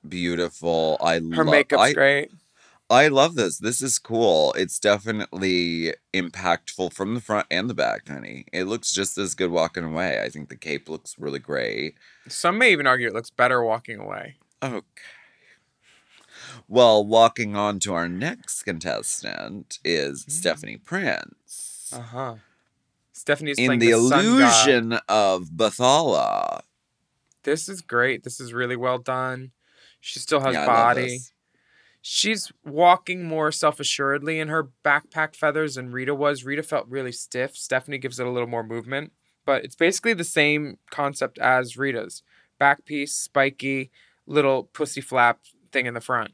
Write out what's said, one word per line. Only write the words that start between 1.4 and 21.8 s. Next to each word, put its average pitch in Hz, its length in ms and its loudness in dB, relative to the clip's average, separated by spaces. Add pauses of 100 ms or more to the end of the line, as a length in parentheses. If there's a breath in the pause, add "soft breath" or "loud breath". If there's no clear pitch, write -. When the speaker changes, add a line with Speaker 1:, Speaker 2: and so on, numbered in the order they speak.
Speaker 1:
lo-, 151 80 4
Speaker 2:
makeup's 143 280 4
Speaker 1:
I, 131 120 6
Speaker 2:
great. 139 380 2 (580 soft breath)
Speaker 1:
I 135 200 8
love 151 280 4
this. 98 220 0
This 117 220 -2
is 127 180 -2
cool. 90 540 2
It's 90 260 -4
definitely 95 1160 -2 (180)
impactful 90 800 -4
from 101 220 -6
the 120 80 -6
front 104 280 -2
and 95 200 -2
the 95 40 -8
back, 57 340 -4
honey. 64 440 -14
It 90 120 -4
looks 110 280 -6
just 95 240 -4
as 98 180 -4
good 90 160 -2
walking 85 320 -2
away. 80 400 -4
I 60 60 -6
think 76 220 -14
the 69 60 -18
cape 73 340 -8
looks - 280 -14
really 69 200 -8
great. 62 560 -6 (340 soft breath)
Speaker 2:
Some 180 300 -2
may 240 120 4
even 147 160 2
argue 127 220 2
it 98 60 -6
looks 117 160 -6
better 123 340 2
walking 113 340 -4
away. 101 380 -12 (260)
Speaker 1:
Okay. 123 220 -6 (1800 loud breath)
Well, 110 360 8
walking 113 520 4
on 104 240 -2
to 98 140 -4
our 85 140 -2
next 131 560 -8
contestant 64 1200 -8
is 71 420 -2
Speaker 2:
Mm. 69 40 -16
Speaker 1:
Stephanie 78 460 -4
Prince. - 1200 -8